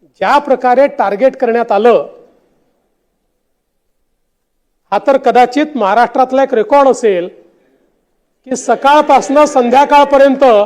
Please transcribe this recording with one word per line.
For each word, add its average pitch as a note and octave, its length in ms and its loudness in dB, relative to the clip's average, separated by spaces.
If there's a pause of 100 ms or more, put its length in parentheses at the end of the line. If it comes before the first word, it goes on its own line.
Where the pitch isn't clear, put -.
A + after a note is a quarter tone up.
ज्या A3 360 -4
प्रकारे C4 480 0
टार्गेट B3 500 -4
करण्यात A#3 360 -4
आलं, G3+ 340 0 (2750)
हा G3+ 160 -4
तर C4+ 120 0
कदाचित B3 560 0
महाराष्ट्रातला A#3+ 680 -2
एक C4+ 120 -4
रेकॉर्ड C4+ 340 2
असेल F#3 400 -2 (1160)
की B3+ 120 -8
सकाळपासनं C#4 880 0
संध्याकाळपर्यंत C#4 1000 2 (200)